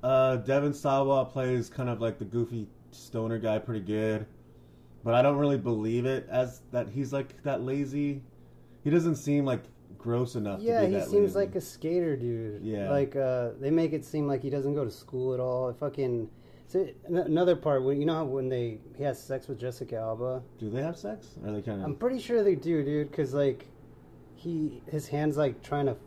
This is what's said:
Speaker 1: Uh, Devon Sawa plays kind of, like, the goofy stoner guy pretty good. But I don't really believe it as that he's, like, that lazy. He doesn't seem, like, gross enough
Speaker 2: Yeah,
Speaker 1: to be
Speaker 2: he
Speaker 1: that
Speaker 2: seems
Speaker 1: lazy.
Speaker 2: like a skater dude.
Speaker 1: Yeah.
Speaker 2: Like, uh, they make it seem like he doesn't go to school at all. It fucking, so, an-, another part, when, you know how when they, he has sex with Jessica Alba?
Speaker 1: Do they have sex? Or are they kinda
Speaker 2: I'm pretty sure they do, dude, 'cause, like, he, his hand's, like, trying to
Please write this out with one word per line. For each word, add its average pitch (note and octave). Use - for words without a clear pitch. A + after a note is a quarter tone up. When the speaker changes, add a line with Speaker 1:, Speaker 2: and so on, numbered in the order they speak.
Speaker 1:
Uh, C3
Devon C#3
Sawa C3+
plays B2+
kind B2
of, A2+
like, A2+
the A2
goofy A#2
stoner A2+
guy G#2+
pretty A2
good. G#2+
But A#2
I B2
don't C#3+
really C#3+
believe A2+
it C3
as B2+
that A#2+
he's, B2
like, -
that C3+
lazy. C#3
He C#3+
doesn't D#3+
seem, C#3+
like, B2
gross A#2+
enough G#2
Speaker 2:
Yeah, A#3
Speaker 1:
to F#3
be F#3+
Speaker 2:
he G3
Speaker 1:
that F#3+
Speaker 2:
seems G3
Speaker 1:
lazy. G3
Speaker 2:
like -
a F3
skater E3
dude. A2+
Speaker 1:
Yeah. A2
Speaker 2:
Like, C#3
uh, B2+
they C#3
make D#3+
it D#3
seem D3+
like C3+
he C3+
doesn't C#3
go C#3+
to A2
school B2+
at B2+
all. B2+
It A#2+
fucking, C3+
so, F#3+
an-, F3
another F3
part, C#3+
when, C#3
you D3
know E3
how D#3+
when C3
they, A#2+
he C#3
has C3+
sex C3
with A2+
Jessica A#2+
Alba? A#2
Speaker 1:
Do A2
they B2+
have E3+
sex? G#3
Or G#2
are G#2
they G#2
kinda F#3
Speaker 2:
I'm D3
pretty B3+
sure A#3
they G3
do, D3+
dude, D3
'cause, C3+
like, C#3
he, D#3+
his D3+
hand's, D3
like, C#3
trying C#3+
to A#2